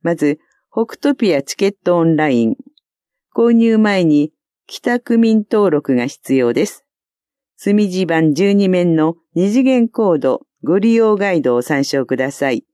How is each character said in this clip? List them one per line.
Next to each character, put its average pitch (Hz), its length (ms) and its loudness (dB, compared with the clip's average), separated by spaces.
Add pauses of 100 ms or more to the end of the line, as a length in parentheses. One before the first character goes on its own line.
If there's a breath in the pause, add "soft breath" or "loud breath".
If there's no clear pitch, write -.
ま 170 140 -2
ず、 151 240 -2 (320)
北 226 240 -6
斗 285 200 -2
ピ 196 200 0
ア 139 80 -2
チ - 120 -12
ケ 196 140 -2
ッ 202 60 -6 (100)
ト 175 140 0
オ 165 40 2
ン 165 140 2
ラ 151 140 0
イ 117 160 2
ン。 110 100 -2 (800)
購 233 140 2
入 226 260 4
前 202 300 2
に 151 260 2 (340)
帰 - 140 -18
宅 240 380 -2
民 220 320 2
登 208 200 2
録 143 240 -2
が 123 120 -2
必 - 280 -6
要 120 200 0
で 143 100 0
す。 - 220 -14 (720)
墨 202 320 0
地 185 160 -4
版 160 260 0
十 196 200 0
二 202 180 2
面 175 260 0
の 160 200 0 (180)
二 185 160 0
次 254 140 0
元 247 260 0
コ 202 240 0
ー 147 40 -2
ド、 135 280 -4 (160)
ご 165 160 0
利 226 160 2
用 220 220 2
ガ 196 180 -2
イ 156 80 0
ド 123 140 0
を 123 40 0
参 139 240 -2
照 135 220 -4
く 131 100 -4
だ 131 140 -4
さ 139 220 -4
い。 110 220 -6